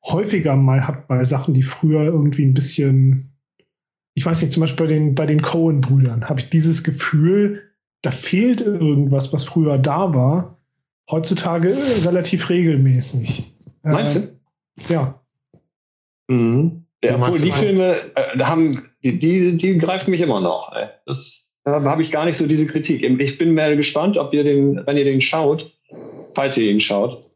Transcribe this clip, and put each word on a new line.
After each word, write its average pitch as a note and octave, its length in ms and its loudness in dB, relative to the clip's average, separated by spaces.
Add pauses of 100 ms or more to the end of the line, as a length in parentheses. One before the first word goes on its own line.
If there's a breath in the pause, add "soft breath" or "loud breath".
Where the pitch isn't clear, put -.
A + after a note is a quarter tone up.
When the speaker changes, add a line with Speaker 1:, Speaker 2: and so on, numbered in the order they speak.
Speaker 1:
häufiger D#3+ 520 0
mal C3+ 300 2
hat - 220 -8
bei B2+ 160 0
Sachen, C3+ 300 0
die C3 80 4
früher D3+ 420 0
irgendwie D3 400 0
ein C3+ 80 4
bisschen, C3+ 800 2 (840)
ich C#3 120 -4
weiß E3 160 0
nicht, D3 100 -2
zum E3 80 0
Beispiel D#3+ 260 -2
bei D3+ 60 0
den, D3+ 220 2
bei D#3 100 -2
den D3+ 160 2
Coen-Brüdern C3+ 880 0
habe C3 120 -2
ich - 100 -10
dieses D#3+ 340 0
Gefühl, F#3 800 0 (400)
da C#3 80 -4
fehlt G#3+ 500 0
irgendwas, D3 720 0
was C#3 120 -4
früher D3+ 340 0
da D3+ 360 0
war, C#3+ 440 0 (520)
heutzutage, E3 600 -2
äh, B3 360 0
relativ F3 440 -2
regelmäßig. C3+ 1000 0 (300)
Äh, D#3 100 -2
Speaker 2:
Meinst D3 240 0
du? - 760 -10
Speaker 1:
Ja. C#3 280 -2 (1080)
Speaker 2:
Mhm. B2+ 560 0 (180)
Ja, - 80 2
Speaker 3:
Wie - 20 0
meinst B2 160 0
Speaker 2:
obwohl F3 100 0
Speaker 3:
du D3 60 0
Speaker 2:
die F3+ 60 2
Speaker 3:
das? F3 80 -2
Speaker 2:
Filme, F#3 360 2 (200)
äh, C3 300 -2
haben, D#3 460 0 (120)
die, A#2+ 160 0
die, F3 380 2
die F#3 220 2
greifen F3+ 320 -2
mich F3 100 0
immer C3 200 0
noch, F2 340 -4
ey. G#2+ 120 -6 (200)
Das, - 440 -10 (140)
da C#3+ 180 0
habe D3+ 200 0
ich D#3 100 -4
gar D3+ 120 -2
nicht E3 120 -2
so D#3+ 100 0
diese D3+ 200 2
Kritik. D3+ 360 -2 (180)
Ich C#3 180 -4
bin E3 160 2
mal D3+ 220 2
gespannt, D#3 400 0
ob C#3+ 160 -2
ihr D3 120 2
den, C#3 420 2
wenn C#3+ 100 0
ihr C#3 80 2
den C3+ 160 2
schaut, D#3 520 -2 (640)
falls C3+ 220 -2
ihr A2+ 140 2
ihn G#2 100 2
schaut G#2+ 440 -2 (120)